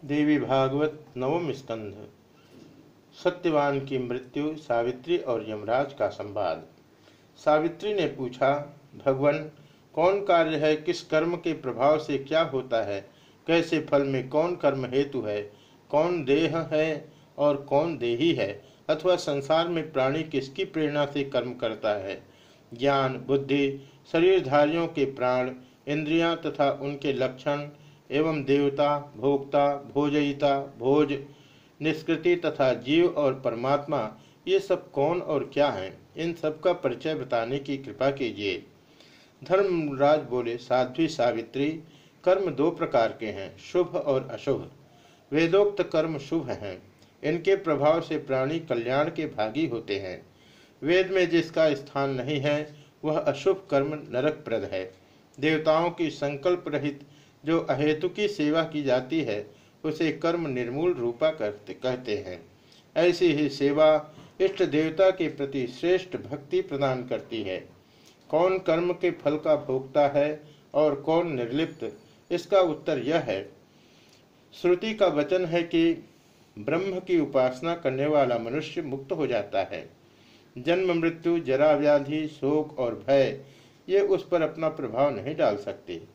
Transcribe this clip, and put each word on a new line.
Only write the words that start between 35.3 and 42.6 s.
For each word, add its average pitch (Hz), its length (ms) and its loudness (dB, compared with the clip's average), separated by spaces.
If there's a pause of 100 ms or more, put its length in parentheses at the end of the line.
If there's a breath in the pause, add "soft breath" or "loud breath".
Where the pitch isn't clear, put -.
क्या 143 160 4
हैं? 95 300 -6 (180)
इन 165 180 -4
सब 156 260 -4
का 180 120 2
परिचय 156 420 -2
बताने 123 440 -2
की 139 200 -6
कृपा 131 320 -2
कीजिए।" 104 560 -4 (800 soft breath)
धर्मराज 156 760 2
बोले, 120 360 -4
साध्वी 127 520 0
सावित्री, 131 720 -2 (440 loud breath)
कर्म 185 260 2
दो 143 200 2